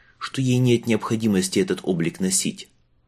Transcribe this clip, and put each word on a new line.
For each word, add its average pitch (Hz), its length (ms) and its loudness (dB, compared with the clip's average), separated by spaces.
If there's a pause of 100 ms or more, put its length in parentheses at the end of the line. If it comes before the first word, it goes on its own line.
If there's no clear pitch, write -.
(200)
что - 220 -6
ей 127 160 2
нет 120 280 4
необходимости 110 720 0
этот 95 240 0
облик - 380 -2
носить. - 480 -4 (380)